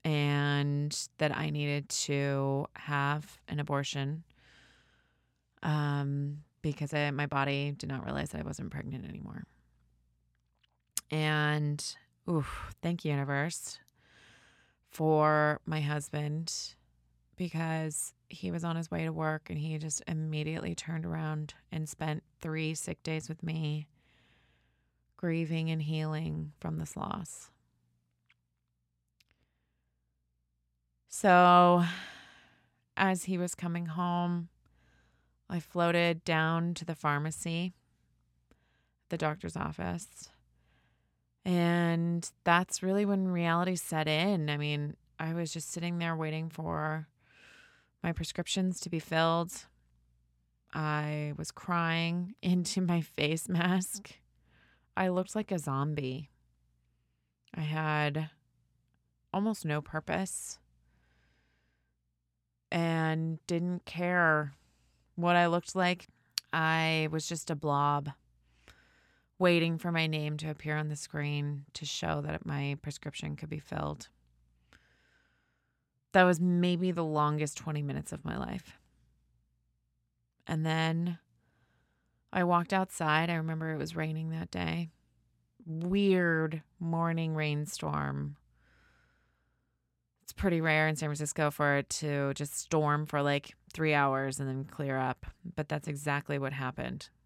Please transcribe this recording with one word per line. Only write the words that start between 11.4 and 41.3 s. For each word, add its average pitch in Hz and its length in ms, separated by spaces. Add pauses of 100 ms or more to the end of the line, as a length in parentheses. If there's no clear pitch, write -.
oof, - 520
thank 170 240
you, 151 60
universe, 139 680 (1080)
for 151 760
my 156 140
husband, 147 760 (840)
because 160 760 (140)
he 180 240
was 170 120
on 170 120
his 165 160
way 165 120
to 160 100
work 156 360
and 160 100
he 156 180
just 151 300
immediately 156 680
turned 165 300
around 156 480 (180)
and 156 160
spent 156 360 (180)
three 160 320
sick - 300
days 160 260
with 160 120
me, 156 460 (1300)
grieving 165 540
and 160 140
healing 156 760
from 160 180
this 156 200
loss. - 540 (3750)
So, 180 680 (1120)
as 190 280
he 185 120
was 175 160
coming 170 320
home, 175 640 (1000)
I 175 120
floated 170 640
down 165 500
to 165 120
the 165 100
pharmacy, 160 800 (1300)
the 170 80
doctor's 165 380
office. 175 760 (1120)